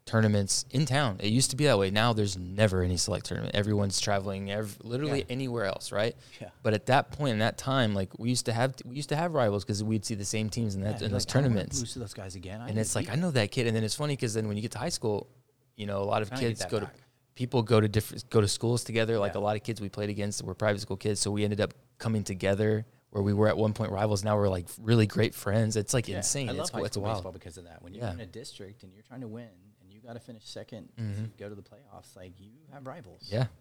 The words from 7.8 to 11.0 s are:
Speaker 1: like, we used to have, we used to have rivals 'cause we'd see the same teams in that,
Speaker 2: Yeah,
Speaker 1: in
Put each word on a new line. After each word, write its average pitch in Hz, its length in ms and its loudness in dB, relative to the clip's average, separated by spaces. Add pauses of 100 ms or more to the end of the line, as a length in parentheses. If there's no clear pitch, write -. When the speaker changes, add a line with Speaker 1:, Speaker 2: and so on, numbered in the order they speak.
Speaker 1:
like, 98 240 -2
we 117 120 -2
used 123 180 0
to 113 60 0
have, 127 200 0 (100)
we 123 120 -12
used 143 140 -8
to 151 60 0
have 165 200 0
rivals 104 280 2
'cause 104 200 -2
we'd 110 220 0
see 113 100 -4
the 98 100 -6
same 107 240 -2
teams 110 240 -2
in 95 80 -4
that, 98 80 -2
Speaker 2:
Yeah, 107 60 -2
Speaker 1:
in - 60 -8